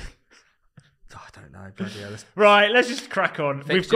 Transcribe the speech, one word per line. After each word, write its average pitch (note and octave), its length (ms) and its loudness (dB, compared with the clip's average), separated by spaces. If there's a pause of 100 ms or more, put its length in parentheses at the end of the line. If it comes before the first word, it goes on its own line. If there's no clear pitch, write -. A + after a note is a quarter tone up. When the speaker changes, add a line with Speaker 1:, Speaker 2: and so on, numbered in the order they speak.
Speaker 1:
<laughs> - 40 -16 (1080)
Speaker 2:
Oh, - 60 -20
I - 160 -20
don't C#3+ 140 -20
know. G2 240 -20
Bloody G3 240 -10
hell, G2+ 100 -12
this A2 140 -16 (100)
Speaker 3:
Right, G#3 360 6
let's A#3+ 180 2
just - 200 -10
crack F3 300 -4
on. C#3+ 220 -4
Speaker 2:
Fixtures, D3+ 140 -4
Speaker 3:
We've F#3 200 -2